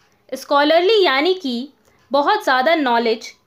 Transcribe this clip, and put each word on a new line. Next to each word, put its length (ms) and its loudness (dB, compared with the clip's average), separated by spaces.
स्कॉलरली 720 2
यानी 300 0
कि 340 -8
बहुत 340 0
ज़्यादा 300 0
नॉलेज 540 -2